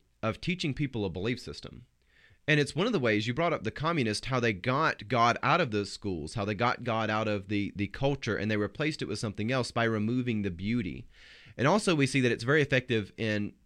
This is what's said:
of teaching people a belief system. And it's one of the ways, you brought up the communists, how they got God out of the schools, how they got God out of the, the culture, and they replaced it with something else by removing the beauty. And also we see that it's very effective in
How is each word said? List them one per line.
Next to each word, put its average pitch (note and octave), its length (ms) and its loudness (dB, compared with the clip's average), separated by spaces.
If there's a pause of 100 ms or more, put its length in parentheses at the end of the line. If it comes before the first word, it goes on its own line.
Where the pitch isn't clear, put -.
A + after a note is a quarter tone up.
(220)
of A2 200 -4
teaching F3 320 -4
people A#2 320 -2
a F#2 40 -4
belief G2 300 -4
system. - 460 -14 (600)
And D3+ 100 4
it's C#3+ 160 0
one F#3 140 2
of B3 40 2
the F#3+ 60 2
ways, A2 300 4
you B2 60 -2
brought E3 180 0
up C3+ 100 -2
the G#2+ 80 -2
communists, C#3 560 0
how B2+ 140 0
they A#2 120 4
got B2+ 540 0
God A#2 380 4
out D3+ 160 4
of C#3 100 0
the G#2 160 0
schools, E2+ 480 -6
how G#2+ 100 -2
they G#2 120 -2
got A#2+ 260 0
God A2+ 260 0
out A2 200 0
of G2+ 180 -2
the, G2+ 300 0
the G2+ 100 0
culture, C3 500 -2
and G#2+ 140 -2
they G#2+ 60 0
replaced D3 440 -2
it C3 60 -4
with G#2 140 -6
something A2 320 -4
else B2+ 180 0
by A#2 140 0
removing A2+ 580 0
the G2 80 -2
beauty. F#2 560 -4 (500)
And B2+ 120 2
also F#3+ 260 4
we C#3 120 6
see C3+ 140 0
that B2 120 4
it's A2+ 100 -2
very D3 180 4
effective B2 560 0
in G#2+ 360 -2 (140)